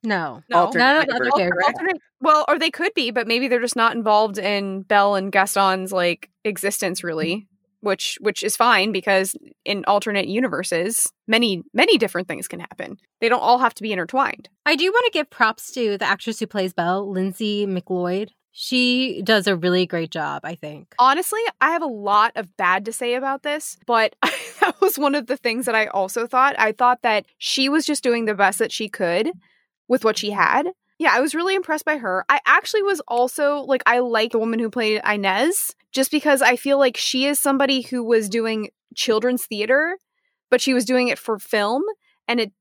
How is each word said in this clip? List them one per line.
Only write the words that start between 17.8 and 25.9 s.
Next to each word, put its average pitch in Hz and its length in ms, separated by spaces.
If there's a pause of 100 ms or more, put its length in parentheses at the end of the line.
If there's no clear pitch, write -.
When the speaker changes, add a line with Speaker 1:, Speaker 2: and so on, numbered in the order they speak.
Speaker 1:
She 247 720
does 208 240
a 196 80
really 180 300
great 165 240
job, 147 340
I 165 120
think. 151 420
Speaker 2:
Honestly, 320 440 (200)
I 302 100
have 339 120
a 302 40
lot 208 480
of 185 220
bad 196 280
to 226 80
say 240 200
about 269 300
this, 294 420
but 226 340
<laughs> - 40 (380)
that 381 200
was - 160
one 277 160
of 285 140
the 302 100
things 240 300
that 226 80
I 214 120
also 196 380